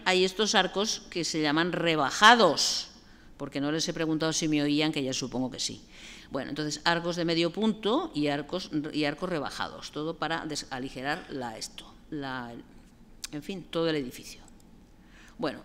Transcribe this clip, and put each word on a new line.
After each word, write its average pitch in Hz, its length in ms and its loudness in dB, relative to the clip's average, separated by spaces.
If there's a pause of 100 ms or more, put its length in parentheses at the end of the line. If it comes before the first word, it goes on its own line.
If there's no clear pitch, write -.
hay 185 200 6
estos 202 300 2
arcos 190 540 0
que 170 140 -4
se 156 180 -2
llaman 156 300 4
rebajados, 170 1160 6 (480)
porque 139 240 -6
no 147 100 0
les 160 160 0
he 170 60 -4
preguntado 156 400 0
si 165 140 0
me 151 140 2
oían, 147 300 2
que 147 120 -2
ya 131 100 -2
supongo 127 360 -4
que - 100 -10
sí. 104 220 -6 (500)
Bueno, 135 180 -6
entonces, 151 340 -4
arcos 170 320 2
de 175 80 -2
medio 165 300 2
punto 208 600 0
y 147 140 0
arcos, 147 420 -4 (220)
y 147 140 0
arcos 147 240 -2
rebajados, 131 600 -6
todo 160 260 -6
para 160 280 -2
des-, 151 260 -6
aligerar 135 580 -6
la, 120 280 -8
esto, - 340 -14 (180)
la, 131 440 -8 (760)
en 147 120 -10
fin, 190 260 -8
todo 165 200 0
el 156 60 0
edificio. 139 460 -8 (960)
Bueno, 127 280 -6